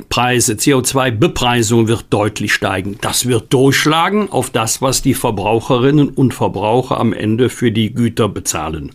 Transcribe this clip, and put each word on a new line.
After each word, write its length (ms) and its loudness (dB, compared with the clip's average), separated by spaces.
Preise, 480 0
C 160 2
O 80 2
zwei 280 0
Bepreisung 800 2
wird 220 -2
deutlich 440 -2
steigen. 480 -4
Das 240 -4
wird 280 0
durchschlagen 760 2
auf 200 -2
das, 320 -2
was 200 0
die 120 2
Verbraucherinnen 960 2
und 240 0
Verbraucher 640 -2
am 140 0
Ende 360 0
für 220 0
die 220 0
Güter 340 0
bezahlen 680 -8